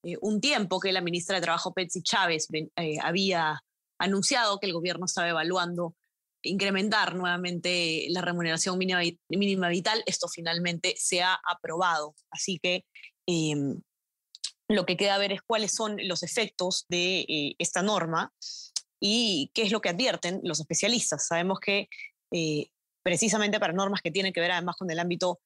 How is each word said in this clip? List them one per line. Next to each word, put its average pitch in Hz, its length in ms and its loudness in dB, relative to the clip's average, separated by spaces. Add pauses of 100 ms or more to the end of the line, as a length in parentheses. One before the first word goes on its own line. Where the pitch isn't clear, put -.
eh, 170 180 -6
un 208 200 2
tiempo 208 380 2
que 190 120 2
la 185 80 2
ministra 175 360 -2
de 180 60 2
Trabajo, 170 320 0
Betsy 180 280 -4
Chávez, 170 480 2
ven-, 156 260 -4
eh, 156 260 -2
había 165 640 0 (340)
anunciado 202 600 2
que 202 80 -2
el 180 60 -2
gobierno 170 320 -2
estaba 175 240 0
evaluando 170 680 0 (480)
incrementar 196 720 2
nuevamente 175 920 0
la 180 120 0
remuneración 175 560 0
mínima 185 220 2
vi-, 170 200 0 (100)
mínima 190 400 2
vital. 208 360 0
Esto 175 220 -2
finalmente 170 720 -2
se 175 260 0
ha 185 160 2 (100)
aprobado. 165 640 0 (160)
Así - 320 -6
que, 180 240 0 (400)
em, 151 560 0 (840)
lo 196 180 2
que 180 120 -2
queda 196 200 2
ver 202 140 2
es 196 100 -4
cuáles 214 320 0
son 214 300 -2
los 180 200 -4
efectos 190 680 -2
de, 175 320 2
eh, 147 360 -2
esta 170 240 -2
norma 180 520 0 (680)
y 202 540 2
qué 226 100 0
es 196 80 2
lo 214 100 0
que 196 80 0
advierten 180 540 0
los 156 160 -2
especialistas. 170 680 0
Sabemos 185 320 0
que, 202 300 0 (420)
eh, 156 360 0 (360)
precisamente 208 560 2
para 185 140 2
normas 196 280 0
que - 80 -4
tienen 190 240 0
que 170 60 -2
ver 175 120 2
además 175 260 -2
con 190 120 -6
el 165 100 -2
ámbito 175 460 0